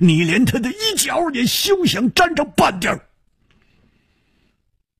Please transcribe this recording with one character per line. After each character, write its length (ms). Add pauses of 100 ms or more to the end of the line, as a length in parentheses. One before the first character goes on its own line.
你 220
连 220
他 140
的 100
衣 280
角 340
也 140
休 400
想 280
沾 220
着 100
半 340
点 140
儿。 160 (1900)